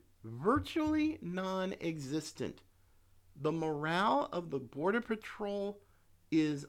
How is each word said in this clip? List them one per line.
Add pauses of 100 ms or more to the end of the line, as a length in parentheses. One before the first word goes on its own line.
(240)
virtually
non-existent. (720)
The
morale
of
the
Border
Patrol (500)
is